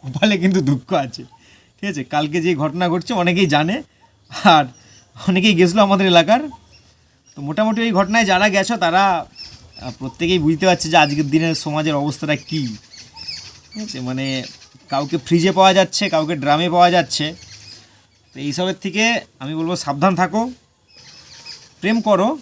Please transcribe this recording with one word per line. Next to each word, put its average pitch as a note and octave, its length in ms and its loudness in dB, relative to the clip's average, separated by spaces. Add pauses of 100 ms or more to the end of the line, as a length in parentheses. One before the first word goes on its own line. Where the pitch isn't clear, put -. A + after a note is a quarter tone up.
কপালে F#3+ 360 0
কিন্তু F3+ 240 0
দুঃখ C#3 320 -2
আছে, C3+ 300 -4 (540)
ঠিক G3+ 120 -6
আছে? D3 140 -6
কালকে D3+ 380 -4
যে F3 140 0
ঘটনা D#3 340 -2
ঘটছে E3+ 240 -4
অনেকেই F3+ 420 0
জানে, F3+ 280 0 (600)
আর D#3 220 6 (640)
অনেকেই F#3 280 2
গেছিলো F3+ 260 4
আমাদের G3 260 2
এলাকার। F3+ 320 4 (960)
তো C#3+ 60 -14
মোটামুটি G#3+ 400 -2
ওই A#3 100 0
ঘটনায় G#3 340 2
যারা F#3+ 240 2
গেছো G3+ 280 0
তারা, F3+ 260 2 (140)
আহ, - 840 -14
প্রত্যেকেই E3 400 -2
বুঝতে D#3 260 0
পারছে F3 240 2
যে E3+ 80 2
আজকের D3 320 2
দিনের D#3+ 260 0
সমাজের D3+ 400 -4
অবস্থাটা D3 400 -4
কী, D#3 260 -8 (1120)
ঠিক G#3+ 100 -12
আছে? C3+ 160 -12
মানে C3 440 -6 (460)
কাউকে C#3+ 280 -4
ফ্রিজে E3+ 340 2
পাওয়া F#3+ 220 6
যাচ্ছে, F#3+ 360 0
কাউকে D#3+ 260 -2
ড্রামে D3 340 0
পাওয়া F3 220 4
যাচ্ছে। E3 440 -2 (1000)
তো C3+ 60 -16
এইসবের E3+ 420 -4
থেকে G3 220 -2 (360)
আমি C#3+ 160 -8
বলবো E3 200 -4
সাবধান D3+ 400 0
থাকো, G#3 360 -2 (1300)
প্রেম A3 200 0
করো G#3+ 400 2